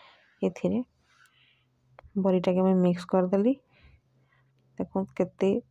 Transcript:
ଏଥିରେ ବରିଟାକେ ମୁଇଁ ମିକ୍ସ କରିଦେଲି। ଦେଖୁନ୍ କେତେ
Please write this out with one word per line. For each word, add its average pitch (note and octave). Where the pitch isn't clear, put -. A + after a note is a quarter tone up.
ଏଥିରେ F#3+
ବରିଟାକେ F#3
ମୁଇଁ F#3+
ମିକ୍ସ F3+
କରିଦେଲି। G3
ଦେଖୁନ୍ F#3+
କେତେ F#3+